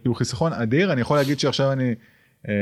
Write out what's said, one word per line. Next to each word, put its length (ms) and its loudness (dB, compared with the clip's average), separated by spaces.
כאילו 140 0
חיסכון 380 -2
אדיר. 400 2
אני 80 0
יכול 160 2
להגיד 240 0
שעכשיו 320 0
אני, 220 0
אה, 140 -2